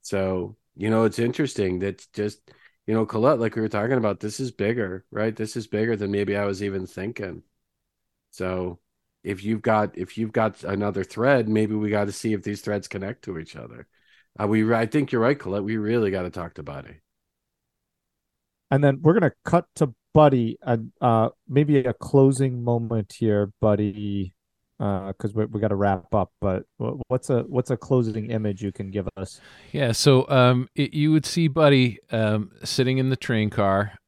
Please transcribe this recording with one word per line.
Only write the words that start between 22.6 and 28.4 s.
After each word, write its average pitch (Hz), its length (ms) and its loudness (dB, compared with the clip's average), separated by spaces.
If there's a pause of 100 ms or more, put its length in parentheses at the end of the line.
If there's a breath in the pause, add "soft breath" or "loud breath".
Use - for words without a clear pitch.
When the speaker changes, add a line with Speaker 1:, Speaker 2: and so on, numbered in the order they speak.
Speaker 2:
moment 117 480 -2
here, 104 480 0
Buddy, 104 760 0 (460)
uh, 98 320 -4
'cause 104 220 -8
we, 107 100 0
we 104 160 -6
gotta 104 160 0
wrap 98 380 0
up. 98 260 0
But 95 240 -2 (140)
wh-, - 200 -6 (100)
what's 131 220 -4
a, 120 120 2
what's 127 280 -4
a 120 60 0
closing 113 540 -2
image 107 320 -4